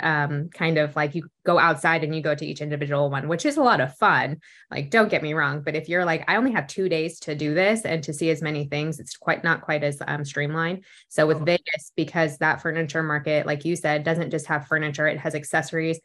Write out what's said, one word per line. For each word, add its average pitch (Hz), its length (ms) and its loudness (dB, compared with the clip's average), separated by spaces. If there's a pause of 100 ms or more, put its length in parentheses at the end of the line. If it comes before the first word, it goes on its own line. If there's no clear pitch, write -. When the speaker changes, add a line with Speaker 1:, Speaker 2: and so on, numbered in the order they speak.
Speaker 1:
um, 151 500 0
kind 165 280 0
of, 147 160 2
like, 151 220 0
you 160 100 -6 (180)
go 175 140 6
outside 165 460 4
and 151 100 -2
you 160 60 -2
go 151 140 0
to 151 120 -8
each 147 140 -8
individual 143 500 0
one, 135 160 -4
which 170 200 0
is 285 100 0
a 311 60 4
lot 240 180 6
of 131 160 -2
fun. 139 400 4 (340)
Like, 139 200 -6
don't 214 200 4
get 151 120 2
me 151 120 -2
wrong, 147 280 0
but 151 120 -4
if 160 140 -4
you're 175 160 2
like, 165 240 0
"I 180 80 2
only 247 160 2
have 160 160 -2
two 190 200 -2
days 165 320 -2
to 156 140 -6
do 151 200 -2
this 208 300 2
and 160 200 -2
to 156 80 -6
see 160 180 0
as 156 120 0
many 151 240 -2
things," 151 340 -4
it's - 160 -14
quite, - 260 -2
not 165 200 2
quite 151 200 -2
as, 147 240 -2
um, 147 180 -2
streamlined. 160 600 -4 (240)
So - 180 2
with 156 120 4
Speaker 2:
Totally. 165 180 2
Speaker 1:
Vegas, - 400 -6
because 156 420 0
that 156 220 2
furniture 165 420 -2
market, 151 440 0
like 151 180 -2
you 170 100 0
said, 151 300 0
doesn't 165 260 0
just 151 160 -4
have 147 220 -4
furniture, 151 400 0
it 151 100 -2
has 160 160 -4
accessories. 160 680 -2